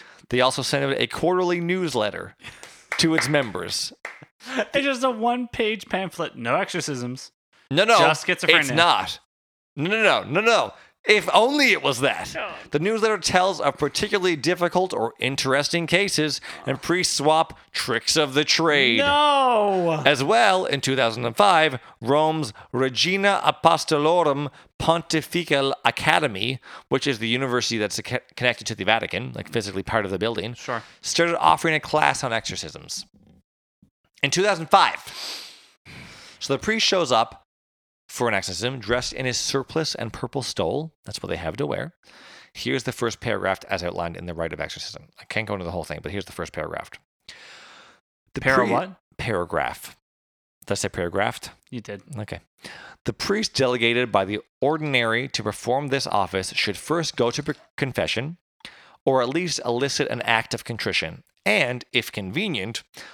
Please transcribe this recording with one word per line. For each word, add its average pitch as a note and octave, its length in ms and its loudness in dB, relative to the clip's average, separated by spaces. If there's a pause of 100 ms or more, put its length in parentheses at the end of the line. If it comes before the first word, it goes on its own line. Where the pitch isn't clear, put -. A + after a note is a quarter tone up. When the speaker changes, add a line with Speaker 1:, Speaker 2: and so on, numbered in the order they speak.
(300)
Speaker 1:
They B2 120 0
also C3 200 2
send C#3 240 0
out C3+ 140 0
a A#2 80 0
quarterly F3+ 520 0
newsletter B2+ 760 -2 (600)
to D#3+ 180 4
its D#3 120 2
members. A2+ 640 -2 (800)
Speaker 2:
It's C#4 120 0
just C4 180 -2
a C4+ 80 2
one-page A#3 760 -2
pamphlet. F3+ 480 -4
No A#2+ 200 0
exorcisms. C#3 760 -4 (400)
Speaker 1:
No, D#3 120 4
no. A3+ 160 6
Speaker 2:
Just D#3 280 4
schizophrenia. E3+ 320 4
Speaker 1:
It's C#3 120 0
not. C#3+ 480 4 (560)
No, D3+ 140 -2
no, A3 140 0
no, C3 200 4
no, C#3 180 0
no. G3+ 320 2 (340)
If G#3 260 4
only B3+ 380 6
it D#3+ 100 2
was C#3 200 0
that. G2 340 0
Speaker 2:
No. - 160 -6 (200)
Speaker 1:
The D3+ 80 2
newsletter G#3+ 380 2
tells F#3 440 2
of C#3 160 0
particularly F#3 580 0
difficult F3 580 0
or A2+ 240 -2
interesting C#3 680 0
cases, E3 540 0 (240)
and C3+ 160 -2
priests F3+ 340 0
swap D#3 420 2 (140)
tricks - 460 -2
of C#3+ 160 2
the D3 100 4
trade. C#3+ 540 4
Speaker 2:
No. A3+ 1080 2
Speaker 1:
As C#3 180 4
well, G3 420 4
in C3+ 160 -2
two C3 160 0
thousand A#2 280 0
and A2+ 100 -4
five, D#3 440 6 (220)
Rome's D3+ 500 2 (220)
Regina F3 680 2
Apostolorum D3+ 1080 2 (280)
Pontifical D#3 960 0 (120)
Academy, C3 760 2 (300)
which C3+ 180 0
is B2 120 0
the A2+ 100 -2
university B2 480 0
that's G#2 240 -2
co-, B2 180 -6 (160)
connected A#2+ 320 -2
to A2 80 -4
the G#2+ 80 -6
Vatican, A2 500 0
like, G#2+ 160 -12
physically G2 340 -4
part G#2+ 220 0
of F#2 60 -6
the F#2+ 80 -2
building, A2 340 -4
Speaker 2:
Sure. A#2+ 300 -8 (180)
Speaker 1:
started E3+ 380 0
offering D#3 360 4
a D3+ 40 -2
class C#3+ 460 2
on A#2 80 -2
exorcisms. E2 720 -8 (1160)
In C#3 100 0
two F#3 120 0
thousand E3+ 260 -2
five. E3 300 4 (1400)
So - 140 -4
the C#3 60 0
priest G#3+ 260 0
shows E3+ 260 2
up, A#2 340 2 (640)
for - 180 -2
an A2 60 2
exorcism, G2 460 -4
dressed A#2+ 340 -2
in C3 120 -6
his B2 120 -2
surplice - 580 -4
and A2+ 160 -8
purple - 300 -6
stole. A#2+ 520 -4 (120)
That's - 180 -12
what F#2+ 60 -6
they F2 80 -4
have E2 200 -6
to D3 80 -4
wear. D3 280 -6 (600)
Here's C3 300 -4
the B2+ 80 -4
first A#2 300 -4
paragraph F#2+ 380 -2 (100)
as F2+ 140 -4
outlined F2 340 -6
in F2 80 -12
the F2 80 -8
rite E2 180 -4
of D#2 80 -8
exorcism. - 480 -10 (140)
I - 40 -20
can't A2 220 -6
go G#2 60 -6
into F#2 100 -6
the E2+ 80 -6
whole F2 120 -4
thing, D#2 180 -10
but D#2 100 -8
here's F#2+ 140 -6
the - 60 -18
first E2+ 200 -8
paragraph. - 380 -8 (1400)
The C3 80 -10
Speaker 2:
Para C3 240 6
Speaker 1:
pri-, - 60 0
Speaker 2:
what? F3+ 280 -2 (180)
Speaker 1:
paragraph. F2 800 -2 (720)
Did - 80 -2
I - 20 0
say G2 140 -2
paragraphed? F#2+ 640 -4 (180)
Speaker 2:
You A#2+ 120 -10
did. G#2 200 -14 (160)
Speaker 1:
Okay. - 220 -10 (640)
"The A#2 80 -2
priest - 400 -2
delegated A#2+ 580 2
by G2 140 4
the G2+ 140 -4 (200)
ordinary C3+ 720 0
to - 140 -6
perform B2 440 -2
this C3 200 0
office F#2+ 460 -2
should G2 240 -2
first D#3+ 380 -4
go A#2+ 160 2
to D3 120 -6
per-, D3+ 120 -6 (220)
confession, B2+ 600 -2 (680)
or C3 160 4
at A#2+ 80 0
least E3 340 -2
elicit B2+ 460 0
an A#2 140 -4
act A2+ 300 2
of - 120 -6
contrition, F2+ 580 -4 (220)
and, C#3 480 0
if A#2+ 180 -2
convenient, G#2+ 720 -4 (300)